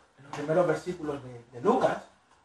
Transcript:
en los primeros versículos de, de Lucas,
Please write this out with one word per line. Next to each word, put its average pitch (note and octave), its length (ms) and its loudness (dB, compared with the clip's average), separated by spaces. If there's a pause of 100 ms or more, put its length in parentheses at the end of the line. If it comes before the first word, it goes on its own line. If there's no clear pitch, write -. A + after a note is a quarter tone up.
(180)
en - 60 -20
los - 100 -16
primeros D#3 320 2
versículos D3+ 560 -4
de, B2 300 -16
de A#2+ 80 -12
Lucas, A#3 380 4 (460)